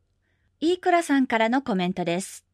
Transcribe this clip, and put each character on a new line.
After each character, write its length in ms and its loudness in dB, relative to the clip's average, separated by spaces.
飯 180 0
倉 240 2
さ 160 0
ん 80 2
か 120 -2
ら 100 2
の 140 0
コ 120 -2
メ 140 0
ン 60 -4
ト 100 -6
で 160 -2
す。 340 -16